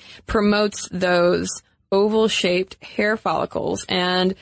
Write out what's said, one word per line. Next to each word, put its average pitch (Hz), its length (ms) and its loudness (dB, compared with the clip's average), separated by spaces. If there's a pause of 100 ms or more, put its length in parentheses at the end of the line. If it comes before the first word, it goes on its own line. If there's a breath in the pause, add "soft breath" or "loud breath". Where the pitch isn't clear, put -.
(260 loud breath)
promotes 208 640 0
those 180 580 2 (420)
oval-shaped 196 920 0
hair 214 340 -2
follicles. - 720 -4
And 185 540 0